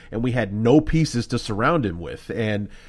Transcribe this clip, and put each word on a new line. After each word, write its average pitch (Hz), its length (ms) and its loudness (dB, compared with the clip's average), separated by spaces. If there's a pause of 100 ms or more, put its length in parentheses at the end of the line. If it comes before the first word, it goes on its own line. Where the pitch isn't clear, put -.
(120)
and 113 100 -4
we 123 100 0
had 110 200 -2
no 117 280 6
pieces 151 480 0
to 123 100 -2
surround 120 480 0
him 85 140 -4
with. - 340 -12
And 104 340 -2 (200)